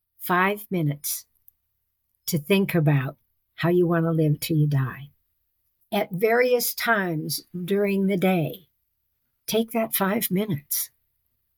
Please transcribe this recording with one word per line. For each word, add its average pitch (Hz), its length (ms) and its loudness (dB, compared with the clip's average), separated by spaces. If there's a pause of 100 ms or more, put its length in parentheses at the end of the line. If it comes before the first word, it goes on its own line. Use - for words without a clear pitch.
(180)
five 190 520 0
minutes 151 560 -4 (1000)
to 170 120 -2
think 190 360 0
about 143 420 2 (400)
how 160 120 -2
you 175 180 4
want 165 180 2
to 165 60 0
live 156 300 2
till 165 160 -2
you 151 100 4
die. 135 440 -2 (840)
At 208 180 -2
various 240 640 2
times 175 680 -2 (220)
during 196 420 0
the 196 100 2
day, 170 520 0 (760)
take 226 260 -2
that 226 220 -4
five 202 360 0
minutes 190 600 -4 (680)